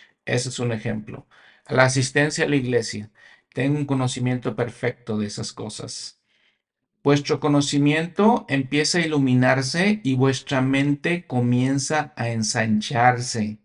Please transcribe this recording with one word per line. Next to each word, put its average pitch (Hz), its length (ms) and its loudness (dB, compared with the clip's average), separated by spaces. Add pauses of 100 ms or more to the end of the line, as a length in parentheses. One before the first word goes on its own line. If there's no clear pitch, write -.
(260)
Ese 123 240 -2
es - 80 -10
un 120 140 0
ejemplo. 107 540 -6 (420)
La 131 160 4
asistencia 143 600 0
a - 40 -2
la 143 80 2
iglesia. 113 540 -2 (440)
Tengo 139 240 0
un 147 80 -4
conocimiento 127 680 -2
perfecto 120 640 -4
de 107 80 -2
esas - 260 -8
cosas. - 680 -12 (840)
Vuestro 143 380 2
conocimiento 147 1080 2
empieza 143 500 0
a 165 80 0
iluminarse 135 960 2
y 135 120 0
vuestra 131 460 0
mente 143 680 0
comienza 131 880 0
a 117 120 -4
ensancharse. 113 1400 0